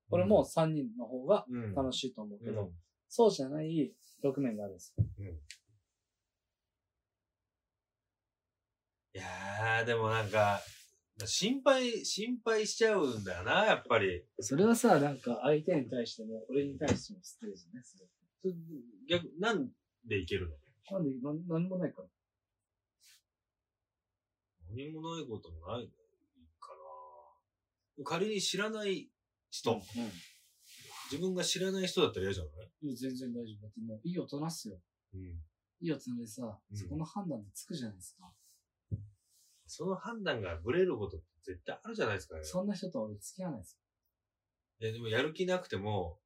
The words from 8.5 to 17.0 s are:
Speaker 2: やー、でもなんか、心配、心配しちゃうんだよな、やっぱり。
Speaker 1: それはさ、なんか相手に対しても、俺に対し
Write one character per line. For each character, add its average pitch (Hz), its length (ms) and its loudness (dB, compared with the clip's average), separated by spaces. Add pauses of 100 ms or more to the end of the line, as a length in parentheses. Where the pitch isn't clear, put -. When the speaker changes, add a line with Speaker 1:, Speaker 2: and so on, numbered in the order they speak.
Speaker 2:
や 101 640 0
ー、 - 20 -4
で 120 80 2
も 110 160 2
な 110 140 2
ん 101 60 -4
か、 101 300 6 (680)
心 254 360 2
配、 254 420 4
心 233 400 -2
配 220 220 4
し - 120 -4
ち 220 100 6
ゃ 208 100 4
う 127 220 2
ん 101 40 -4
だ 92 140 -4
よ - 60 -4
な、 170 220 4
や 202 100 8
っ - 120 -2
ぱ 113 120 6
り。 92 260 0 (140)
Speaker 1:
そ - 160 -2
れ 190 100 8
は 233 100 10
さ、 196 240 8
な 143 120 4
ん 131 80 -6
か 120 240 -2
相 151 200 6
手 180 120 4
に 127 120 2
対 117 200 -2
し - 80 -10
て 113 80 -10
も、 110 260 -8
俺 143 160 2
に 139 140 -6
対 147 180 2
し - 120 -10